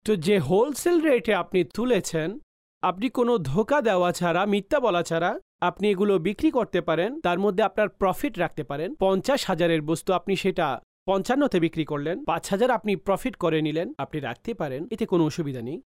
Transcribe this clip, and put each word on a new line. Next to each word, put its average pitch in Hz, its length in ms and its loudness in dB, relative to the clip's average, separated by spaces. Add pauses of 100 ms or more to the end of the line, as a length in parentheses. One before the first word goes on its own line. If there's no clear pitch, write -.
তো 214 120 2
যে 185 220 2
হোলসেল 247 640 2
রেটে 254 340 2
আপনি 175 300 0
তুলেছেন, 208 640 -2 (540)
আপনি 180 260 -2
কোনো 240 300 0
ধোঁকা 190 420 0
দেওয়া 185 320 2
ছাড়া, 175 340 0
মিথ্যা 208 340 0
বলা 185 220 2
ছাড়া 165 280 0 (300)
আপনি 180 300 0
এগুলো 196 280 2
বিক্রি 202 320 0
করতে 202 300 0
পারেন, 180 400 0
তার 175 180 0
মধ্যে 202 240 2
আপনার 208 260 0
প্রফিট 196 500 -2
রাখতে 160 240 -2
পারেন। 151 360 -6
পঞ্চাশ 190 480 2
হাজারের 170 360 2
বস্তু 160 300 -2
আপনি 185 240 0
সেটা 160 440 -2 (260)
পঞ্চান্নতে 233 540 2
বিক্রি 160 240 0
করলেন, 151 400 -4
পাঁচ 165 260 -2
হাজার 214 200 2
আপনি 214 260 0
প্রফিট 196 400 -2
করে 160 260 0
নিলেন, 160 360 -2
আপনি 139 220 -6
রাখতে 131 340 -8
পারেন, 147 360 -6
এতে 220 160 -4
কোনো 175 180 4
অসুবিধা 143 380 -4
নেই। 139 240 -8